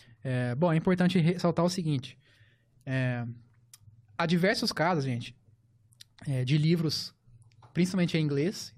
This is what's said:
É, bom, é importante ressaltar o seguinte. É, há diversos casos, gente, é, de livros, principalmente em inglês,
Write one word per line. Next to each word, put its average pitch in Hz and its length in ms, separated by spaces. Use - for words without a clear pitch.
É, 123 320
bom, 165 160
é 156 40
importante 180 440
ressaltar 170 440
o 180 60
seguinte. 156 480
É, 127 400
há 170 80
diversos 185 460
casos, 160 320
gente, 120 320
é, 131 160
de 139 140
livros, 160 560
principalmente 175 440
em 160 40
inglês, 147 560